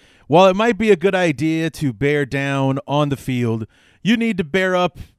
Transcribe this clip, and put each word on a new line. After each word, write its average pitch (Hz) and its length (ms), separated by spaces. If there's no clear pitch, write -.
while 175 200
it 190 100
might 220 200
be 220 140
a 196 60
good 185 180
idea 160 560
to 143 220
bear 143 340
down 139 600
on 147 220
the 139 80
field, 117 500
you 214 140
need 226 220
to 185 60
bear 185 320
up 180 220